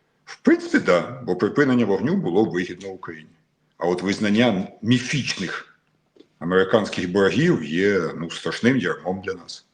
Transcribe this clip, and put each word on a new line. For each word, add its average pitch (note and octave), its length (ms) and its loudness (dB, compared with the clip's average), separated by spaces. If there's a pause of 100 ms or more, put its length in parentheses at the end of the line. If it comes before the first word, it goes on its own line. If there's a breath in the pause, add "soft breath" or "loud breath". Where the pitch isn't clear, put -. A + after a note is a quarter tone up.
(240)
В - 120 -20
принципі, - 500 2
да, F2 400 2
бо F2+ 100 -2
припинення B2 480 2
вогню G2+ 320 0
було F2+ 280 2
вигідно F#2 440 -4
Україні. E2+ 420 -14 (480)
А E2 80 -4
от F2 160 0
визнання G#2 640 0 (140)
міфічних - 960 -2 (600)
американських F#2 720 0
боргів G2 540 2
є, F2 520 0
ну, E2 140 -8
страшним A2+ 460 0
ярмом F#2 440 -4
для F#2+ 140 -8
нас. - 400 -18